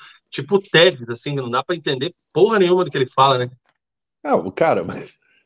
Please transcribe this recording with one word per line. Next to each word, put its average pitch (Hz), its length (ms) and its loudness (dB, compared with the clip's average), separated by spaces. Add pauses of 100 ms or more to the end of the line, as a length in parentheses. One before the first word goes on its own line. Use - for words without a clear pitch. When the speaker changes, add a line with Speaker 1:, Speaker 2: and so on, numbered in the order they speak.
(300)
Speaker 1:
tipo 147 300 -2
Tevez, 156 500 2
assim, 143 260 -6
que 139 60 -2
não 120 80 -8
dá 123 140 -2
pra 180 120 -4
entender 139 380 -4 (200)
porra 208 260 2
nenhuma 180 260 4
do 143 60 -8
que 156 60 -6
ele 131 120 0
fala, 131 280 2
né? 123 120 -4 (760)
Speaker 2:
Ah, 285 120 0
o 87 160 -4
cara, 127 320 2
<laughs> - 20 -6
mas, - 320 -12 (280)